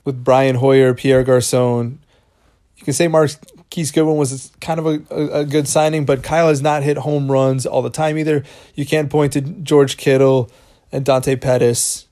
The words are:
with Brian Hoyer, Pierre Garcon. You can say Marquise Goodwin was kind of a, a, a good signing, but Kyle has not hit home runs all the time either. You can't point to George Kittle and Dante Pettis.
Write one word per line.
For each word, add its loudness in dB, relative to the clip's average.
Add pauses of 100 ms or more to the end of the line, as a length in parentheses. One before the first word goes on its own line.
with -8
Brian 4
Hoyer, 4
Pierre 2
Garcon. 0 (800)
You -20
can -4
say 0
Marquise -2
Goodwin 2
was -4
kind -6
of -4
a, -2
a, -4
a -4
good -2
signing, 0
but 0
Kyle 2
has 0
not 0
hit 0
home -4
runs 0
all -2
the -4
time -4
either. -2 (320)
You -6
can't -2
point 0
to -2
George 0
Kittle 2 (400)
and -6
Dante 0
Pettis. -2